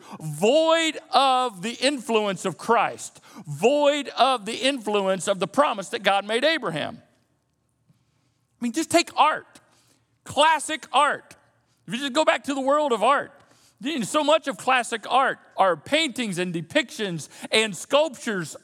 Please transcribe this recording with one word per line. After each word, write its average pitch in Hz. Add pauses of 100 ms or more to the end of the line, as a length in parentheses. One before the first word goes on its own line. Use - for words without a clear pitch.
(200)
void 302 (140)
of 254
the 226
influence 220
of 180
Christ, 170 (260)
void 277
of 247
the 220
influence 208
of 196
the 190
promise 262
that 226
God 196
made 226
Abraham. 190 (1600)
I -
mean, 240
just 311
take 339
art, - (640)
classic 311
art. 262 (520)
If 160
you 233
just 277
go 311
back 294
to 277
the 277
world 277
of 202
art, 262 (500)
you 285
know, 208
so 302
much 277
of 240
classic 247
art 247 (200)
are 190
paintings 233
and 180
depictions 175 (240)
and 220
sculptures 233